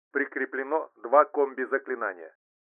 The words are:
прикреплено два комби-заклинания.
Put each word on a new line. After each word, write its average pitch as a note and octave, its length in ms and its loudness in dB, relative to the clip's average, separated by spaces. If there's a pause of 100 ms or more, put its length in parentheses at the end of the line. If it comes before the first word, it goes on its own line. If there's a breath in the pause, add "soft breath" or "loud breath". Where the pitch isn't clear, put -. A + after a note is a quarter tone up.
(120)
прикреплено C#3 840 -4
два C#3 280 6
комби-заклинания. B2+ 1120 -4 (380)